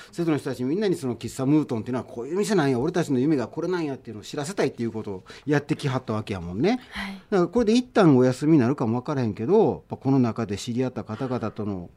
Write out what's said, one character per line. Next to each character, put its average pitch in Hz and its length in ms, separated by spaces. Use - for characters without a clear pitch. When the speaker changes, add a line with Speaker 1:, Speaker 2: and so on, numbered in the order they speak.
Speaker 1:
瀬 170 140
戸 165 60
の 147 80
人 151 100
た 131 80
ち 127 80
み 135 100
ん 202 60
な 214 80
に 170 80
そ 135 100
の 117 100
喫 - 180
茶 135 100
ム 151 160
ー 143 60
ト 123 100
ン 107 40
っ - 20
て 107 60
い - 20
う - 20
の 127 60
は - 60
こ - 180
う 127 60
い 151 40
う 180 60
店 208 160
な 170 100
ん 139 60
や、 123 100
俺 156 120
た 165 120
ち 143 80
の 127 60
夢 147 180
が 113 100
こ 156 140
れ 170 80
な 180 80
ん 165 80
や 139 120
っ - 20
て - 100
い 113 40
う - 20
の 104 80
を - 20
知 - 140
ら 143 80
せ 190 80
た 202 100
い 143 40
っ - 20
て - 120
い 117 40
う 110 60
こ 110 100
と 107 80
を 92 140
や 147 140
っ - 20
て 143 160
き - 120
は 127 100
っ 127 40
た 113 120
わ 107 80
け - 100
や 95 80
も 87 140
ん 107 80
ね。 233 180
Speaker 2:
は 196 180
い。 196 40
Speaker 1:
だ 214 60
か 175 60
ら 170 40
こ 170 120
れ 240 80
で 214 80
一 247 80
旦 175 340
お 123 80
休 131 220
み 156 80
に 156 60
な 117 80
る 139 60
か 143 120
も 110 100
わ 123 60
か 156 120
ら 139 80
へ 117 40
ん 104 80
け 110 100
ど、 175 260
や 95 40
っ - 160
ぱ - 80
こ 135 120
の 135 80
中 113 280
で 98 100
知 120 160
り 120 100
合 127 60
っ 123 40
た 107 120
方 113 240
々 117 220
と 104 160
の 92 300